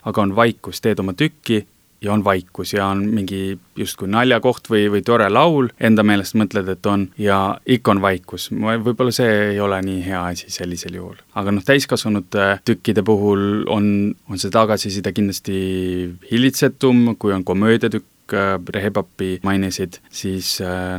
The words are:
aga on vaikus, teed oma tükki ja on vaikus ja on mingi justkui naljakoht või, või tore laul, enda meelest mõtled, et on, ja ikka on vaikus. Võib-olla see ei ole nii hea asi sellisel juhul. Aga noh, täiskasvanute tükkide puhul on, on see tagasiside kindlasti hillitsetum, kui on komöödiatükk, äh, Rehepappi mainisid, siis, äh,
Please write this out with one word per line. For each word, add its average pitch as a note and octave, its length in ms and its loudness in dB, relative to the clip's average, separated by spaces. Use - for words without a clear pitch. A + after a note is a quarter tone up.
aga G#2+ 160 0
on G2 120 0
vaikus, A2+ 440 0
teed G#2 220 0
oma F#2+ 100 -2
tükki A#2+ 480 -2
ja G2+ 100 -4
on G#2 120 2
vaikus F#2 480 -2
ja G2 140 0
on G2 180 -2
mingi F#2+ 440 -4
justkui G2 320 -8
naljakoht A#2+ 600 0
või, G#2 220 4
või G2+ 120 0
tore A#2 260 4
laul, C#3 380 4
enda A2 260 4
meelest G2+ 320 2
mõtled, G2+ 340 0
et F2+ 140 -6
on, G2+ 200 0
ja G2+ 200 2
ikka A#2 280 2
on G2 80 0
vaikus. F2+ 500 -2
Võib-olla A2+ 600 0
see A#2 200 2
ei G2+ 100 -2
ole G2 240 0
nii F#2 220 -4
hea F#2 160 -4
asi - 200 -12
sellisel F2 440 -8
juhul. F2+ 220 -14
Aga G2 140 -2
noh, G2 120 -2
täiskasvanute G#2+ 840 0
tükkide G#2 420 0
puhul G2+ 600 2
on, G#2 460 0
on G2 120 -6
see F#2+ 140 -6
tagasiside G#2 580 0
kindlasti G2 460 -2
hillitsetum, B2 880 2
kui G2+ 160 0
on F#2 80 -2
komöödiatükk, G#2+ 600 2
äh, G2 200 2
Rehepappi G2 680 -4
mainisid, G2 580 -2
siis, F#2+ 540 -6
äh, F#2 340 -6